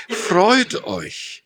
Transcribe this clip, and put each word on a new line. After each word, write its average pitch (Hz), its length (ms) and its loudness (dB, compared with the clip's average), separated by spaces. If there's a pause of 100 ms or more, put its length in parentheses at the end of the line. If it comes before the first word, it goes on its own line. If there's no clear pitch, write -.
freut 226 760 2
euch. - 640 -10